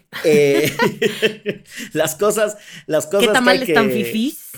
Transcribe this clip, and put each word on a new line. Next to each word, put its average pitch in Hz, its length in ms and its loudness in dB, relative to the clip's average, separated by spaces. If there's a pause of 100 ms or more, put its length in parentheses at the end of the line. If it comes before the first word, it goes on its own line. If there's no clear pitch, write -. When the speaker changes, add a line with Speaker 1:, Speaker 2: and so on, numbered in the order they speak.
(240)
Speaker 1:
eh, 147 480 4
<laughs> - 1200 -4
las 151 240 -2
cosas, 208 400 0 (300)
las 151 200 0
cosas 196 140 0
Speaker 2:
¿Qué 202 60 2
Speaker 1:
que 214 40 0
hay 208 40 2
Speaker 2:
tamales 254 400 2
tan 226 140 4
Speaker 1:
que, - 160 -2
Speaker 2:
fifís? - 540 -4